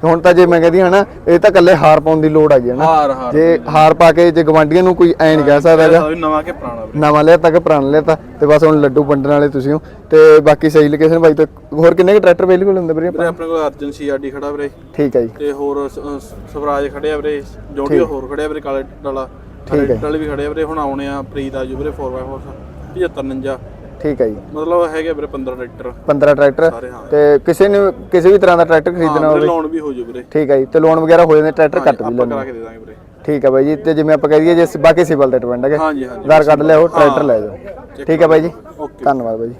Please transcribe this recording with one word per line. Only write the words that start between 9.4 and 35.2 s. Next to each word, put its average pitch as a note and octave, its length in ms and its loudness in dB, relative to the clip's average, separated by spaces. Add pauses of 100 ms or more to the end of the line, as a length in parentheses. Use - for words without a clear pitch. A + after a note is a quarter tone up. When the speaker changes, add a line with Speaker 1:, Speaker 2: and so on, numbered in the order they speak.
Speaker 1:
ਤੁਸੀਂ C3+ 240 -4
ਹੋ। D#3 80 -4 (300)
ਤੇ D#3 300 8
ਬਾਕੀ D3+ 300 2
ਸਹੀ D3+ 180 4
ਲੋਕੇਸ਼ਨ D#3 300 2
ਬਾਈ E3 160 4
ਤੋਂ D#3 120 0 (260)
ਹੋਰ E3 220 4
ਕਿੰਨੇ F#3 200 2
ਕੁ G#3 60 4
ਟਰੈਕਟਰ F#3 240 2
ਅਵੇਲੇਬਲ F#3+ 340 2
ਹੁੰਦੇ E3 160 -4
ਵੀਰੇ E3 140 -4
ਆਪਣੇ? F3+ 100 -8
Speaker 2:
ਵੀਰੇ E3+ 100 -2
ਆਪਣੇ E3 180 -8
ਕੋਲ D#3+ 200 -4
ਅਰਜਨ C#3+ 240 -8
ਸੀ C#3+ 180 -10
ਆਰ C#3 100 -4
ਡੀ C#3 120 -10
ਖੜਾ C#3+ 200 -12
ਵੀਰੇ। C#3+ 200 -10 (240)
Speaker 1:
ਠੀਕ C#3 220 -2
ਹੈ B2 40 2
ਜੀ। A2+ 180 -4
Speaker 2:
ਤੇ D3 140 -6
ਹੋਰ C#3+ 360 -6
ਸ-, - 100 -14
ਅ, C#3+ 220 -12 (320)
ਸਵਰਾਜ C#3+ 400 -6
ਖੜੇ D3 200 -6
ਆ D3+ 40 -6
ਵੀਰੇ, D3 260 -6 (340)
ਜੌਨ C#3 120 -6
ਡੀਅਰ C#3+ 120 0
Speaker 1:
ਠੀਕ। D#3 100 -2
Speaker 2:
ਹੋਰ C3 180 -10
ਖੜੇ C#3+ 160 -8
ਆ D3+ 40 -6
ਵੀਰੇ D3+ 120 -10
ਕਾਲੇ C#3 240 -8 (180)
ਵਾਲਾ। C3+ 260 -10 (420)
Speaker 1:
ਠੀਕ D3 100 -2
ਹੈ। C3+ 60 -2
Speaker 2:
ਟਰੈਕਟਰ C3+ 300 -4
ਵੀ D#3 120 -8
ਖੜੇ C#3+ 180 -8
ਆ - 20 -6
ਵੀਰੇ। D3+ 140 -6
ਹੁਣ D#3 160 -6
ਆਉਣੇ C#3 280 -8
ਆ C#3 160 -10
ਪ੍ਰੀਤ C3+ 340 -12
ਆਜੂ C3 200 -10
ਵੀਰੇ C#3+ 140 -8
ਫੋਰ C3+ 220 -10
ਬਾਏ C3 100 -12
ਫੋਰ, C3 180 -14 (540)
ਪਚੱਤਰ E3+ 260 -6
ਉਣੰਜਾ। C3+ 380 -10 (440)
Speaker 1:
ਠੀਕ D3 180 -4
ਹੈ A#2 80 0
ਜੀ। G#2+ 80 -8 (180)
Speaker 2:
ਮਤਲਬ E3 400 -4
ਹੈਗੇ D#3+ 180 -6
ਵੀਰੇ D3 140 -10
ਪੰਦਰਾਂ C3 300 -12
ਟਰੈਕਟਰ। B2 360 -14 (140)
Speaker 1:
ਪੰਦਰਾਂ D3 280 2
ਟਰੈਕਟਰ। C#3+ 360 2
Speaker 2:
ਸਾਰੇ, B2 200 -14
ਹਾਂ। A#2+ 160 -18
Speaker 1:
ਤੇ D3 400 2
ਕਿਸੇ F3 220 2
ਨੂੰ, G3+ 240 0 (200)
ਕਿਸੇ F3+ 200 4
ਵੀ G3+ 60 4
ਤਰ੍ਹਾਂ F3+ 180 4
ਦਾ E3+ 80 4
ਟਰੈਕਟਰ E3 260 0
ਖਰੀਦਣਾ F3 180 -4
Speaker 2:
ਹਾਂ, D3+ 120 -2
ਵੀਰੇ D#3 80 0
Speaker 1:
ਹੋਵੇ? D3+ 180 2
Speaker 2:
ਲੋਨ D#3+ 200 -2
ਵੀ D#3+ 140 -8
ਹੋ D3 120 -10
ਜੂ B2 120 -10
ਵੀਰੇ। A#2+ 260 -16
Speaker 1:
ਠੀਕ D3+ 200 -2
ਹੈ C#3 80 2
ਜੀ। C3+ 60 0
ਤੇ D#3+ 160 -2
ਲੋਨ D#3+ 180 2
ਵਗੈਰਾ E3 260 4
ਹੋ D#3 120 4
ਜਾਂਦੇ, D#3 140 2
ਟਰੈਕਟਰ D#3 280 0
Speaker 2:
ਹਾਂ C3 80 -2
ਜੀ, C#3+ 40 2
Speaker 1:
ਕੱਟ A#2+ 120 -4
ਵੀ A2 40 -6
Speaker 2:
ਆਪਾਂ A#2+ 200 -2
Speaker 1:
ਲੈਂਦੇ A#2 80 -8
Speaker 2:
ਕਰਾ C3+ 100 -8
Speaker 1:
ਨੇ। C3 80 -14
Speaker 2:
ਕੇ A#2 60 -14
ਦੇ A2+ 60 -14
ਦਾਂਗੇ A2+ 140 -20
ਵੀਰੇ। A2 160 -20 (300)
Speaker 1:
ਠੀਕ D3 200 -4
ਹੈ C3+ 60 4
ਬਾਈ C3+ 140 2
ਜੀ। D3+ 120 -2
ਤੇ D3 180 -4
ਜਿਵੇਂ D#3 200 0
ਆਪਾਂ D3 160 -2
ਕਹਿ D#3 100 4
ਦਈਏ, E3+ 140 2
ਜੇ E3+ 120 2
ਸ-, - 100 -8
ਬਾਕੀ D#3+ 280 2
ਸਿਵਲ C#3+ 260 0